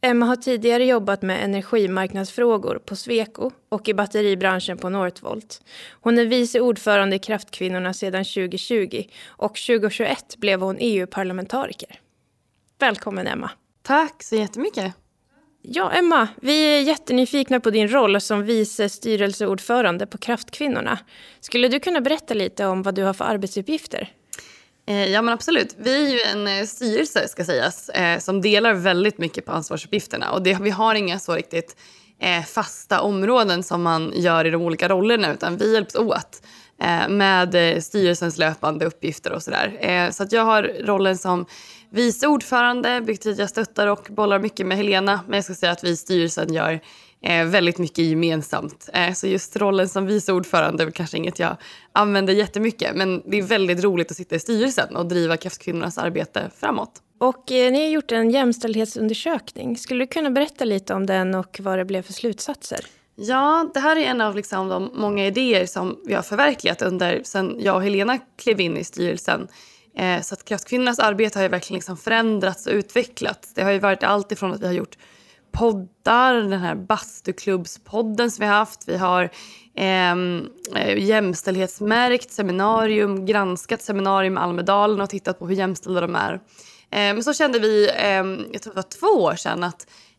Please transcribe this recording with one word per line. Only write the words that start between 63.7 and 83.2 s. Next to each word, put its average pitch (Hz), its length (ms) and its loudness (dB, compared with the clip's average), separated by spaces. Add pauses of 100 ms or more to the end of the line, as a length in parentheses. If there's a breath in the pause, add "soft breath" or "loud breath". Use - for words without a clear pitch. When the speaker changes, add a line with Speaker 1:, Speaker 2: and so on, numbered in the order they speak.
Speaker 2:
det 269 60 2
här 311 160 4
är 311 80 2
en 254 160 0
av, 208 160 0
liksom, 190 320 -4
de 185 260 -4
många 208 320 0
idéer 202 400 2
som 180 380 -6
vi 208 100 -2
har 180 80 0
förverkligat 208 600 0
under, 180 420 0
sen 190 340 -4
jag 196 180 2
och 185 60 2
Helena 202 360 0 (200)
klev 214 220 2
in 170 160 0
i - 80 -6
styrelsen. 175 640 -4 (480 loud breath)
Eh, 180 240 0
så 180 140 -10
att - 100 -18
Kraftkvinnornas 247 540 -2
arbete 208 400 2
har 196 40 2
ju 190 60 2
verkligen, 180 280 -4
liksom, 180 200 -10
förändrats 214 720 0
och - 60 0
utvecklats. - 840 -4
Det - 80 -2
har 196 80 2
ju 196 80 2
varit 190 240 0
allt 202 300 0
ifrån 190 200 -4
att 202 80 -8
vi 185 60 -6
har 180 60 -2
gjort - 260 -6 (520 soft breath)
poddar, 226 840 2
den 196 260 0
här 170 140 -2
bastuklubbspodden 208 1600 -4
som - 120 -6
vi 214 40 2
har 208 80 4
haft. 214 340 0
Vi 170 80 -2
har, 180 340 2 (440 loud breath)
ehm, 180 720 0 (280)
eh, 202 280 2
jämställdhetsmärkt 208 1300 0
seminarium, 202 920 0